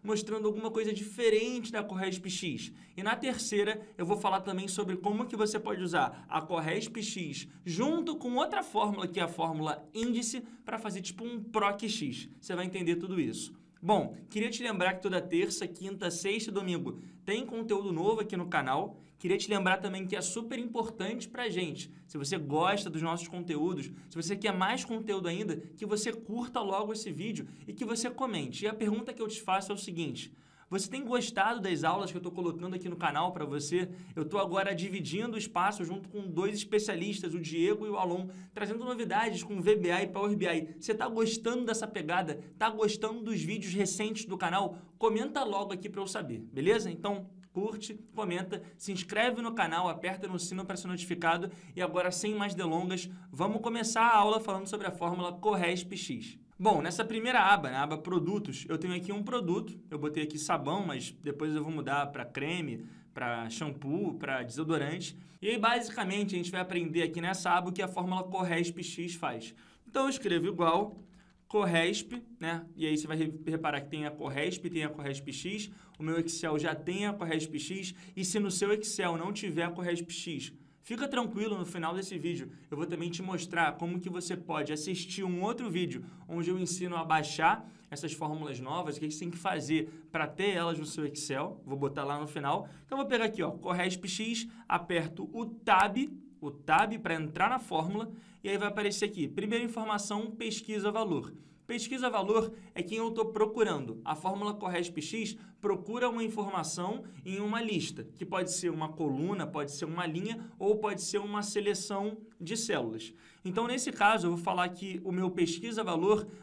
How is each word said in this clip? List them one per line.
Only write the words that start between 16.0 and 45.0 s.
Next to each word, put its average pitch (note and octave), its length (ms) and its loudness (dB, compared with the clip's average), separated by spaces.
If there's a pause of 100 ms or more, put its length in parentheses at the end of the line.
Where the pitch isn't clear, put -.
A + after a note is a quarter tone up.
sexta G#3 400 -2
e G3+ 40 -6
domingo F3 460 -2 (240)
tem A3+ 220 -2
conteúdo A3 460 -2
novo G3+ 300 2
aqui G#3 140 -2
no F3 120 -2
canal. D3+ 500 0 (220)
Queria F#3+ 180 2
te - 120 -4
lembrar F#3+ 280 4
também F#3+ 280 -4
que F#3 120 -2
é F3+ 40 -2
super A#3 380 -4
importante A3+ 720 -4
pra B3 180 -4
gente, E3+ 420 -2 (160)
se - 120 -10
você D3 200 -2
gosta F3 520 2
dos D#3 120 -4
nossos E3 240 -2
conteúdos, E3+ 600 -2 (240)
se - 60 -18
você E3 200 -2
quer G3+ 160 0
mais F#3+ 320 2
conteúdo G#3 460 0
ainda, F3 260 0 (220)
que G#3+ 80 -6
você G#3 260 0
curta A#3 480 -4
logo G#3 320 0
esse G#3+ 180 -4
vídeo E3+ 380 -4 (180)
e G#3 80 -10
que - 120 -4
você A3+ 240 0
comente. G3 560 -2
E - 20 4
a A3 60 2
pergunta A3+ 400 0
que - 80 -8
eu A3 80 -2
te G#3+ 120 -8
faço G3 300 2
é G3+ 40 0
o - 20 -6
seguinte: E3 560 -6 (360)
você G3 200 -2
tem C4+ 160 -4
gostado A#3 560 2
das F3 240 2
aulas F3+ 260 2
que E3+ 60 -6
eu F3+ 40 -4
tô F3 100 -6
colocando F3 440 -2
aqui F3+ 140 -4
no E3+ 80 -4
canal E3+ 340 2
pra E3 140 -4
você? D3 440 0 (240)
Eu D#3 120 -2
tô F3+ 120 -2
agora F#3+ 380 2
dividindo F#3 600 -2
o A3 40 -2
espaço F#3+ 460 0
junto F#3+ 240 -8
com G3+ 180 -6
dois F#3 280 0
especialistas, G3+ 800 0
o F3 60 -2
Diego E3+ 460 2
e G#3+ 40 -4
o G3+ 80 0
Alon, F#3 300 0 (260)
trazendo G#3+ 300 -4
novidades A3 580 0
com G3 200 -4
V G#3 160 8
B F3 120 2
A F#3 140 4
e F#3+ 40 0
Power G3+ 280 2
B F3+ 120 2
I. D#3+ 300 0
Você - 160 -2
tá B3 140 0
gostando A3+ 560 2
dessa A3 240 0
pegada? E3 540 0 (180)
Tá A3+ 100 4
gostando A3 520 2
dos G#3 200 0
vídeos F3 320 -2
recentes G#3 520 0
do F#3+ 120 -4
canal? F#3 400 2 (200)
Comenta A#3+ 480 4